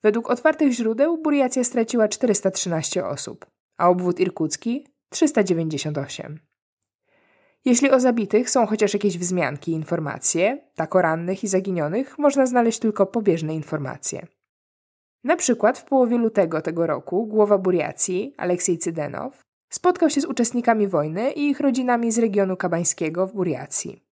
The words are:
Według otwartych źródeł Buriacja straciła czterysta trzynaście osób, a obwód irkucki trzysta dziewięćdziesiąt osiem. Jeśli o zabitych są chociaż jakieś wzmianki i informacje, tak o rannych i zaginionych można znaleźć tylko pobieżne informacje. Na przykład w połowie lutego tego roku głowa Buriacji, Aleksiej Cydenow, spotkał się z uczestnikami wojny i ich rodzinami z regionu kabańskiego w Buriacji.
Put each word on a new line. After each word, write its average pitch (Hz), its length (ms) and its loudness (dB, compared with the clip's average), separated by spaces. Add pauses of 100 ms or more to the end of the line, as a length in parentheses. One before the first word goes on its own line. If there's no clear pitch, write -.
Według 220 260 2
otwartych 302 420 2
źródeł 240 460 0
Buriacja 285 460 0
straciła 226 440 2
czterysta 208 440 0
trzynaście 165 540 -4
osób, - 400 -10 (320)
a 170 120 4
obwód 180 300 2
irkucki 180 680 -2 (220)
trzysta 285 340 2
dziewięćdziesiąt 160 540 -2
osiem. 147 420 -10 (1300)
Jeśli 254 260 4
o 262 80 6
zabitych 233 500 2
są 240 160 4
chociaż 208 280 0
jakieś 202 240 0
wzmianki 170 540 -2
i 165 40 0
informacje, 165 840 -2 (180)
tak 160 200 -4
o 185 60 6
rannych 170 420 -2
i 220 40 -4
zaginionych 185 680 -2
można 285 280 4
znaleźć 240 340 0
tylko 208 260 2
pobieżne 165 500 0
informacje. 151 720 -8 (960)
Na 294 120 0
przykład 254 440 0
w - 40 -20
połowie 247 340 2
lutego 196 440 0
tego 165 260 -2
roku 175 400 -4
głowa 208 300 4
Buriacji, 185 800 -2
Aleksiej 180 400 0
Cydenow, 165 640 -8 (280)
spotkał 349 400 2
się 277 120 0
z - 40 -2
uczestnikami 226 640 0
wojny 180 440 -2
i 294 180 -2
ich 277 100 -2
rodzinami 247 520 0
z 220 80 0
regionu 196 380 2
kabańskiego 170 680 -2
w 190 60 -14
Buriacji. 151 720 -6 (100)